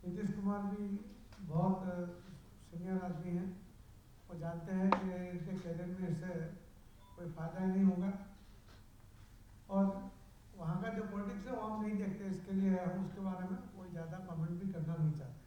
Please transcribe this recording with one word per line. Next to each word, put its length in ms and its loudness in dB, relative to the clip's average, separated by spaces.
नीतीश 300 -2
कुमार 360 0
भी 160 -2
बहुत 300 6
सीनियर 340 0
आदमी 320 -2
हैं, 120 0
वो 100 -8
जानते 340 -2
हैं 180 8
कि 160 6
इनके 300 -2
करियर 320 -4
में 180 -2
इससे 260 -2
कोई 160 -6
फ़ायदा 320 -2
ही 80 4
नहीं 120 6
होगा, 280 6
और 160 8
वहाँ 260 0
का 80 0
जो 160 0
पॉलिटिक्स 400 -4
है 100 -2
वो 80 -2
हम 180 0
नहीं 160 2
देखते, 300 0
इसके 240 -2
लिए 260 6
हम 280 0
उसके 160 -6
बारे 260 -2
में 100 -2
कोई 140 -12
ज़्यादा 360 -6
कमेंट 360 -2
भी 100 0
करना 240 0
नहीं 160 6
चाहते। 340 -6